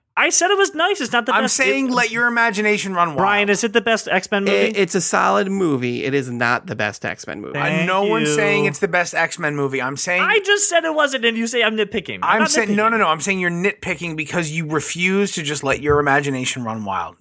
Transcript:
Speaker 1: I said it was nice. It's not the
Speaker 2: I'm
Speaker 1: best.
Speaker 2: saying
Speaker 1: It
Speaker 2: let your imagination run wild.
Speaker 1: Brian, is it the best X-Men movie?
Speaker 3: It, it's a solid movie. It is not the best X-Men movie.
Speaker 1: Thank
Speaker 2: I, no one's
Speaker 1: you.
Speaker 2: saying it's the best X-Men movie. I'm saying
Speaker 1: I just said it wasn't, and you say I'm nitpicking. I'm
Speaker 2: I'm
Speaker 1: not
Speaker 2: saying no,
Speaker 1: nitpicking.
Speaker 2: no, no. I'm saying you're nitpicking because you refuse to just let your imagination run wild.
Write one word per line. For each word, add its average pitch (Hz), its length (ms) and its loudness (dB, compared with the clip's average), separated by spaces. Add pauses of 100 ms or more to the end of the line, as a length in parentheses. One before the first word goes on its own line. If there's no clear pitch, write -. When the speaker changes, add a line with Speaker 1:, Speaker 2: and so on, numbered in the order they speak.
(160)
Speaker 1:
I 277 140 2
said 349 220 2
it 392 80 2
was 392 160 2
nice. 339 260 0
It's 233 100 -4
not 240 140 0
the 254 80 0
Speaker 2:
I'm 214 120 2
Speaker 1:
best. - 100 0
Speaker 2:
saying 269 320 2
Speaker 1:
It 247 40 -2
Speaker 2:
let 240 200 2
your 240 160 0
imagination 208 680 0
run 175 160 2
wild. 147 80 -4
Speaker 1:
Brian, 202 320 2
is 202 140 2
it 220 100 -2
the 226 80 4
best 226 260 0
X-Men 196 380 0
movie? 196 100 2
Speaker 3:
It, 214 220 0
it's 190 160 2
a 185 80 2
solid 190 480 2
movie. 135 540 0
It 131 100 -2
is 131 160 0
not 120 380 0
the 110 80 -6
best 104 280 -4
X-Men 92 380 -8
movie. - 120 -10
Speaker 1:
Thank 151 280 -2
Speaker 2:
I, 170 60 0
no 190 160 2
one's 208 260 2
Speaker 1:
you. 151 60 2
Speaker 2:
saying 202 300 2
it's 196 120 -2
the 196 100 0
best 170 280 0
X-Men 160 400 -2
movie. 135 260 -2
I'm 131 160 -4
saying 180 240 -2
Speaker 1:
I 415 200 2
just 403 280 0
said 339 160 2
it 320 80 -2
wasn't, 269 320 0
and 226 100 2
you 226 120 -2
say 233 160 0
I'm 220 120 2
nitpicking. 202 460 -4
I'm 170 140 2
Speaker 2:
I'm 220 60 2
Speaker 1:
not 214 100 2
Speaker 2:
saying 208 240 2
no, 214 80 2
Speaker 1:
nitpicking. 226 80 4
Speaker 2:
no, 226 60 0
no. 202 100 4
I'm 156 140 0
saying 190 180 -2
you're 180 100 0
nitpicking 175 680 -4
because 156 360 -4
you 160 160 -4
refuse 185 640 0
to 175 100 -6
just 143 220 -4
let 135 180 0
your 147 180 2
imagination 139 640 0
run 110 220 -6
wild. 90 360 -6